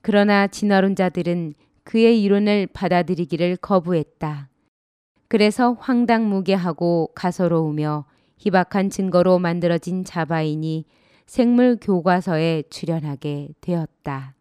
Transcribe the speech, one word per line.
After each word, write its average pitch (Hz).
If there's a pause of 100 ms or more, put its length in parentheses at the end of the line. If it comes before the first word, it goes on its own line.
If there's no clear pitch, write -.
그러나 202
진화론자들은 185 (300)
그의 226
이론을 202
받아들이기를 175
거부했다. 156 (800)
그래서 226
황당무계하고 190
가소로우며 156 (340)
희박한 190
증거로 180
만들어진 175
자바인이 160 (420)
생물 240
교과서에 170
출연하게 147 (100)
되었다. 143